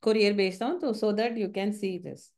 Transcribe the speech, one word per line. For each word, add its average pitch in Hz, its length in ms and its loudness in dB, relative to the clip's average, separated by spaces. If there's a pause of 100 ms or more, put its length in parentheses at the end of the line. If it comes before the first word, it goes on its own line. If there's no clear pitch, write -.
कुरियर 220 320 4
भेजता 196 320 0
हूँ, 349 140 -2
तो 285 140 0
so 214 200 0
that 233 240 0
you 202 120 -2
can 202 240 -2
see 202 200 -4 (100)
this। 135 340 -12